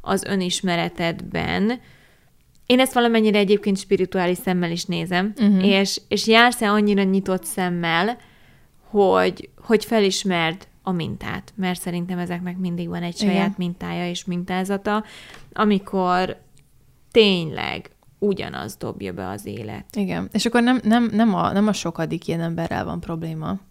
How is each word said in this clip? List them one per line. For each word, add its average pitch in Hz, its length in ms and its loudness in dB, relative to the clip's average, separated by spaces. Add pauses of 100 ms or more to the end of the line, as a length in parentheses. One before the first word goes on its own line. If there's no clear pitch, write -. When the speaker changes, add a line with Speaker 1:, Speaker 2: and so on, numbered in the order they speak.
Speaker 1:
az 196 240 -2
önismeretedben. 175 1600 -2 (840)
Én 247 140 4
ezt 254 120 2
valamennyire 226 460 4
egyébként 202 400 2
spirituális 180 600 0
szemmel 180 320 0
is 170 140 -6
nézem, 180 560 -2
Speaker 2:
Mhm. 202 180 6
Speaker 1:
és, 196 500 2
és 202 180 0
jársz-e 226 440 4
annyira 208 320 4
nyitott 190 420 0
szemmel, 175 720 -2 (760)
hogy, 185 600 2 (140)
hogy 226 200 2
felismerd 185 840 0 (140)
a - 100 -6
mintát? - 640 -6
Mert 180 240 -4
szerintem 175 380 -6
ezeknek 175 400 -6
mindig 175 300 -4
van 170 140 -6
egy 175 180 -6
Speaker 2:
Igen. 202 140 2
Speaker 1:
saját 196 240 0
mintája 175 520 -6
és 175 140 -10
mintázata, 185 800 -2 (480)
amikor 190 840 0 (720)
tényleg 170 800 2 (280)
ugyanaz 196 580 -4
dobja 98 360 -8
be 92 160 -8
az 104 180 -10
élet. 107 380 -10 (120)
Speaker 2:
Igen. 190 360 -2
És 220 140 0
akkor 233 160 2
nem, 254 220 4
nem, 233 280 4
nem 214 220 4
a, 170 180 0
nem 202 140 4
a 214 60 2
sokadik 165 560 -4
ilyen 165 120 -2
emberrel 165 440 -4
van 170 160 -6
probléma. 160 460 -8 (240)